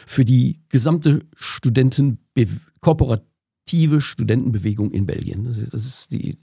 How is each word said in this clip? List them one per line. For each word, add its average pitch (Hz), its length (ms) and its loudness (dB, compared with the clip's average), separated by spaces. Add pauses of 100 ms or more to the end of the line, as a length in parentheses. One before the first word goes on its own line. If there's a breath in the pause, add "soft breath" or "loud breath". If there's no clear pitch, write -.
für 131 200 2
die 127 420 2
gesamte 151 520 2 (140)
Studentenbe-, 127 1300 0 (200)
kooperative 147 1200 0
Studentenbewegung 107 880 -2
in 98 160 -2
Belgien. - 400 -6
Das 120 100 -6
ist, - 160 -8
das 113 140 -6
ist - 260 -14
die, - 300 -8